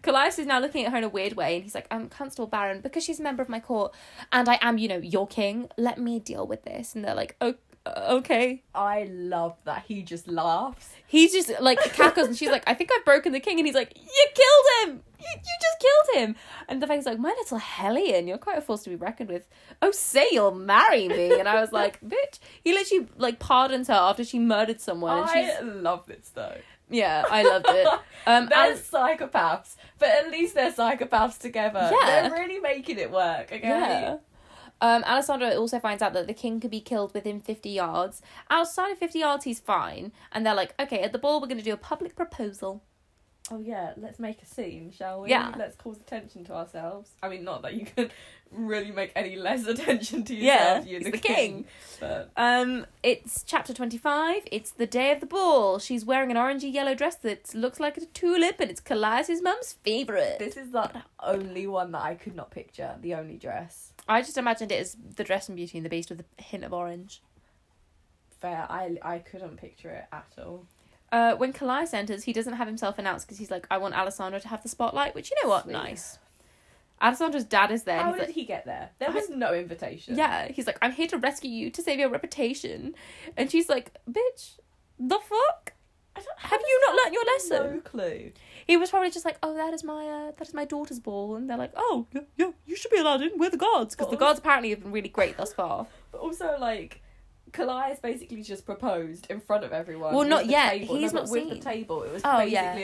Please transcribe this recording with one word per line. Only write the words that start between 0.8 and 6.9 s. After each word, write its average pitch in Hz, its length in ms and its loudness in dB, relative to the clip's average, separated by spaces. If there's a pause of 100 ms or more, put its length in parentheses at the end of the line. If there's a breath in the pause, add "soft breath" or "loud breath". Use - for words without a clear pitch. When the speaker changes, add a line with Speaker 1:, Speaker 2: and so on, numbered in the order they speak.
Speaker 1:
at 226 80 0
her 254 60 0
in 226 60 0
a 220 40 -2
weird 202 260 -4
way, 170 200 0
and 175 80 -4
he's 202 120 -14
like, - 180 -8
"Um, 226 160 -8
Constable 269 400 -10
Baron, 202 320 -2
because 302 240 -6
she's 311 160 -6
a - 20 -6
member 269 200 -4
of 247 60 -4
my 226 120 -6
court, 214 340 -2 (380 loud breath)
and 247 160 6
I 240 120 6
am, 233 180 4
you 214 100 0
know, 185 100 -2
your 175 300 0
king, 220 480 -4
let 233 220 0
me 233 200 -4
deal - 280 -8
with - 180 -8
this." - 320 -10